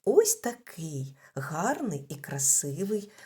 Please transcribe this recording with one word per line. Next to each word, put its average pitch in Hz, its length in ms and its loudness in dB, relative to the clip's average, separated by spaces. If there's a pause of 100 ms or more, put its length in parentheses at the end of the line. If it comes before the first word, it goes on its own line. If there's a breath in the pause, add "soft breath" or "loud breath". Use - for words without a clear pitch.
ось 403 300 6
такий 156 800 -8 (200 soft breath)
гарний 160 720 -2
і 143 60 -8
красивий 170 960 -2 (140 loud breath)